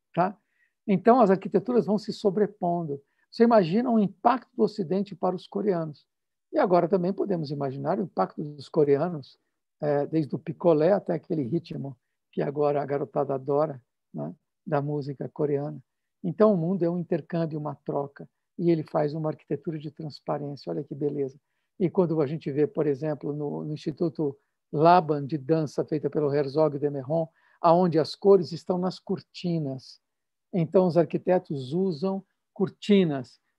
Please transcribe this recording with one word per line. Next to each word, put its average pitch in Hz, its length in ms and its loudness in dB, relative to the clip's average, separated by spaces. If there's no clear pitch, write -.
tá? 190 240 -2
Então, 226 340 6
as 196 100 6
arquiteturas 196 560 0
vão 202 120 0
se 196 140 -8
sobrepondo. 175 880 -2
Você - 140 2
imagina 226 480 4
o 226 80 4
impacto 233 580 0
do 233 60 2
Ocidente 190 540 -2
para 185 180 -2
os 180 120 -10
coreanos. 175 600 -4
E 320 60 -2
agora 175 300 4
também 185 240 2
podemos 175 380 -2
imaginar 139 480 -4
o 220 40 -2
impacto 185 400 -6
dos 147 260 -14
coreanos, 147 680 0
é, 143 260 0
desde 151 280 -2
o 147 40 -4
picolé 160 540 2
até 185 220 -2
aquele 156 280 -4
ritmo 139 540 -6
que 170 100 -4
agora 147 400 0
a - 20 -4
garotada 143 500 -4
adora, 139 480 -2
né, 156 220 -10
da 147 160 0
música 147 460 -6
coreana. 147 540 -4
Então, 208 300 2
o 196 40 2
mundo 170 280 -2
é 170 60 0
um 175 80 -4
intercâmbio, 165 600 -4
uma 147 160 -8
troca, 143 540 -8
e 170 120 2
ele 160 120 2
faz 151 320 -2
uma 156 160 -4
arquitetura 156 480 -6
de 147 120 -10
transparência, 147 800 -10
olha 160 140 -6
que 151 100 -12
beleza. 143 440 -4
E 185 100 0
quando 165 320 0
a 143 60 2
gente 151 240 -6
vê, 143 160 2
por 147 200 -2
exemplo, 147 460 -4
no, 147 320 -6
no 151 80 -6
Instituto 156 640 -4
Laban 156 520 4
de 151 140 -6
Dança, 151 460 -2
feita 151 260 -4
pelo 147 240 -2
Herzog 143 440 0
de 143 120 0
Meuron, 143 380 -4
aonde 170 380 4
as - 160 0
cores 190 380 4
estão 180 240 -4
nas 180 220 -4
cortinas. 156 1040 -6
Então, 185 340 2
os 165 120 2
arquitetos 165 760 0
usam 190 500 -2
cortinas, 180 880 0